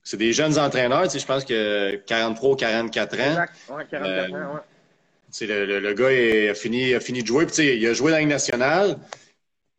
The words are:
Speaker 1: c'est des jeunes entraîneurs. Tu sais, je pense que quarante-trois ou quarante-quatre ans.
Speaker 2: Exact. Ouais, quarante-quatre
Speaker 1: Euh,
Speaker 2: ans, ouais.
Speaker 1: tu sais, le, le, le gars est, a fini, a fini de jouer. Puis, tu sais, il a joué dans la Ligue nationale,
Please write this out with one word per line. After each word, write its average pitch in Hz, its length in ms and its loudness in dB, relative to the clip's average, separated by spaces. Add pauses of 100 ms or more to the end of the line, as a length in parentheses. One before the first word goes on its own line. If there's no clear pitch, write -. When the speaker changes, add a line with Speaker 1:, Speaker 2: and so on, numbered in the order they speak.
Speaker 1:
c'est - 160 -10
des 117 140 2
jeunes 147 260 2
entraîneurs. 135 460 2
Tu 185 60 0
sais, 147 100 -6
je - 60 -10
pense 135 180 -2
que 104 520 0 (100)
quarante-trois 113 440 0
ou 135 60 4
quarante-quatre 113 640 -2
ans. 135 120 0
Speaker 2:
Exact. 170 240 -2 (160)
Ouais, 143 200 -12
quarante-quatre 95 440 -4
Speaker 1:
Euh, 151 100 -8
Speaker 2:
ans, 143 100 -8
ouais. 151 60 -10
Speaker 1:
tu - 720 -20
sais, 117 140 -8
le, 101 200 0
le, 101 140 0
le 101 140 -2
gars 127 180 4
est, 110 360 4
a 101 60 0
fini, 123 400 0
a 110 60 0
fini 123 220 -6
de 107 40 -4
jouer. 135 200 2
Puis, 165 80 -8
tu 160 80 2
sais, 135 140 4
il 110 100 0
a 117 60 2
joué 127 180 2
dans 160 60 4
la 151 40 2
Ligue 151 100 2
nationale, 143 680 2 (800)